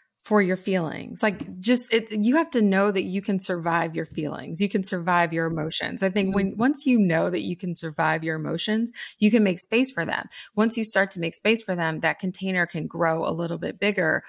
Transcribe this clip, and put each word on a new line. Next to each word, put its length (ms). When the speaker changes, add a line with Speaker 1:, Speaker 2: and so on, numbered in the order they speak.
Speaker 1:
for 200
your 140
feelings. 680
Like, 380
just, 340
it, 160
you 280
have 140
to 100
know 300
that 120
you 180
can 200
survive 520
your 120
feelings. 560
You 80
can 120
survive 520
your 140
emotions. 540
I 80
think 240
when, 180
Speaker 2:
Mm-hmm. 100
Speaker 1:
once 240
you 120
know 320
that 120
you 160
can 180
survive 480
your 140
emotions, 520
you 100
can 140
make 160
space 320
for 140
them. 240
Once 220
you 80
start 260
to 80
make 160
space 260
for 140
them, 240
that 200
container 460
can 220
grow 400
a 80
little 220
bit 240
bigger 480